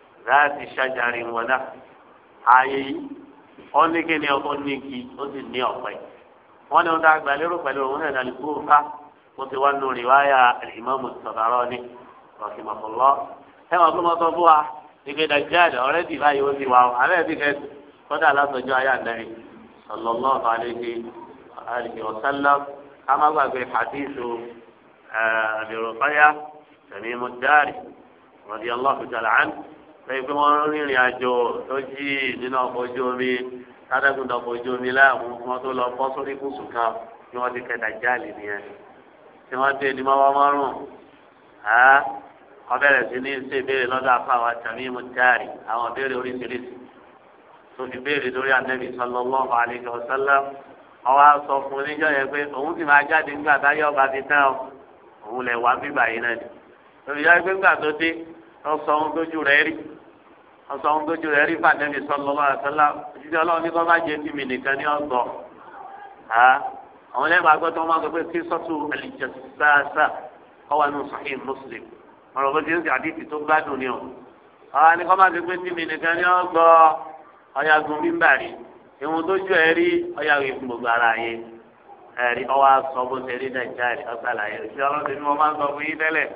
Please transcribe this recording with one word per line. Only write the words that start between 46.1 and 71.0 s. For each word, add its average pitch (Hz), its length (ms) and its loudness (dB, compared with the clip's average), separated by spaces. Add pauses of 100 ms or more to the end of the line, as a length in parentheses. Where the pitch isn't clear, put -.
oríṣiríṣi. 123 560 -8 (1000)
Tó 131 140 -12
fi 127 140 -12
béèrè 131 320 -2
lórí 131 200 -2
Ànábì 127 440 0
sallallahu 123 580 -2
alayhi 120 340 0
wa 117 180 -8
sallam. 139 380 2 (640)
Wọ́n 127 100 4
wá 143 120 10 (140)
sọ 147 200 -4
fún 139 180 -8
un 139 60 -2
níjọ́ 151 260 0
yẹn 139 160 0
pé 147 120 -6 (120)
òun 143 260 -4
sì 165 80 -4
máa 143 180 6
jáde 156 280 0
nígbà 143 280 2
táyé 147 240 2
ọba 143 240 2
ti 135 160 -4
tán 147 200 4
o. 135 100 4 (720)
Òun 123 220 -6
lè 120 100 -2
wá 120 200 2
bíbà 143 300 -2
yìí 113 140 -4
náà 117 160 -4
ni. 113 100 -12 (600)
Tó 139 60 -8
fi 147 100 -6
jáde 170 200 6
pé 190 100 0
nígbà 190 220 2
tó 151 160 -2
dé, 160 180 0 (520)
wọ́n 147 200 -2
sọ 151 120 -2
ohun 151 200 0
tójú 160 300 -4
rẹ̀ 143 200 4
rí. 160 100 -4 (960)
Wọ́n 139 120 -8
sọ 156 80 0
ohun 151 160 0
tójú 156 240 -4
rẹ̀ 147 180 4
rí 165 80 0
fún 160 100 0
Ànábì 143 360 2
sallallahu 143 380 -2
alayhi 139 200 2
wa 139 100 -4
sallam. 147 240 2 (160)
Òjíṣẹ́ 156 320 -4
Ọlọ́run 165 220 0
ní 170 80 -2
kó 165 120 0
má 170 160 4
jẹ́ 151 180 -4
tìmì 147 280 -6
nìkan 127 320 -4
ní 151 80 -4
ọ̀gbọ́. 147 380 0 (1900)
Àwọn 127 160 -2
ẹlẹ́gbàá 165 300 4
gbọ́ 165 140 -2
tó 165 100 -4
wọ́n 160 60 -2
máa 160 140 2
sọ 151 80 -4
pé 165 140 -4
kí - 180 -6
sọ́tù 165 320 -6 (160)
al-Jassasa, 143 1160 0 (640)
ó 143 80 -2
wà 151 120 4
nínú 143 220 -4